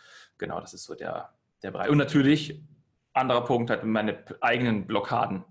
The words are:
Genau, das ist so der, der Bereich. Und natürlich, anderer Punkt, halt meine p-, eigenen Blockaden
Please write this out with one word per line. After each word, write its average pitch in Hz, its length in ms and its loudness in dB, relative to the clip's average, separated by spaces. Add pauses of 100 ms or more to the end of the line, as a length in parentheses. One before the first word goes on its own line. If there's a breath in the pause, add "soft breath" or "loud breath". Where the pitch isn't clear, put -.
(380 loud breath)
Genau, - 220 -8
das - 140 -16
ist 95 100 -16
so - 100 -12
der, - 400 -10 (280)
der 95 100 -8
Bereich. 101 180 -2
Und 147 80 6
natürlich, 143 640 2 (500)
anderer 127 320 2
Punkt, 120 260 2
halt 107 120 0
meine 107 300 0
p-, - 280 -12
eigenen 120 460 2
Blockaden 104 640 -2